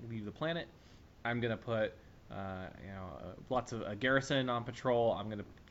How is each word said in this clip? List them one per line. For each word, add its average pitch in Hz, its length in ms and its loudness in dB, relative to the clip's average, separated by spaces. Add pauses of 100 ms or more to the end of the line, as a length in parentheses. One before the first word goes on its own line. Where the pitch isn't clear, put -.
leave 110 160 -6
the 104 80 -6
planet. 165 340 -2 (600)
I'm 120 140 2
gonna 113 180 2
put, 110 340 2 (380)
uh, - 60 -8 (460)
you 92 80 -12
know, 95 160 -8 (140)
uh, - 40 -12 (260)
lots 127 220 2
of 110 100 -4
a 104 120 -4
garrison 131 540 4
on 120 160 0
patrol. 120 480 4
I'm 104 160 -2
gonna, 104 160 -4 (260)